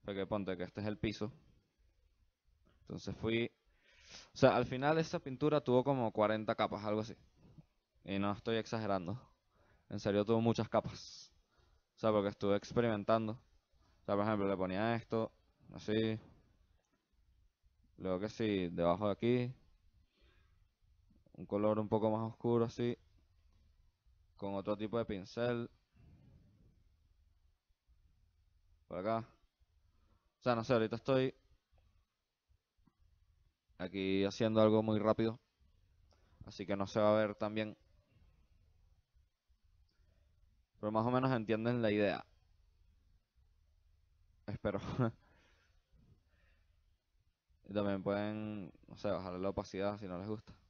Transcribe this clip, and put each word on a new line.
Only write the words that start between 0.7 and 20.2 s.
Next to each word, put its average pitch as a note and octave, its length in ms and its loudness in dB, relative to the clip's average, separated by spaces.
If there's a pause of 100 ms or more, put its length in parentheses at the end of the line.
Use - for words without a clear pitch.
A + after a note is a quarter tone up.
es G#2 60 -4
el G#2+ 100 -4
piso. G#2+ 340 -4 (1500)
Entonces - 360 -10
fui, A2+ 340 -2 (800)
o - 40 -16
sea, G2+ 180 8
al A#2+ 100 2
final C#3 320 0
esa E3 220 -2
pintura D3 420 0
tuvo B2+ 220 4
como B2+ 280 0
cuarenta G#2+ 440 2
capas, G#2 280 -2
algo G#2+ 180 0
así. A2 140 -8 (880)
Y G2 160 -4
no G2+ 120 0
estoy A2+ 260 -2
exagerando. G#2+ 640 -4 (680)
En G2+ 100 -8
serio, G2+ 260 2
tuvo A2+ 160 2
muchas A2+ 280 2
capas. - 600 -4 (640)
O - 40 -20
sea, A2 120 2
porque G#2 180 4
estuve G2+ 260 0
experimentando. A2 800 0
O - 720 -20
sea, G2+ 100 0
por G2+ 100 2
ejemplo, G#2 220 0
le G2 100 0
ponía F#2+ 380 0
esto, A2+ 360 -2 (420)
así. A2 460 -2 (1800)
Luego F#2 220 -2
que G#2+ 100 -4
sí, G2+ 400 0
debajo F2 380 2
de G2+ 40 2
aquí. B2 420 0 (1800)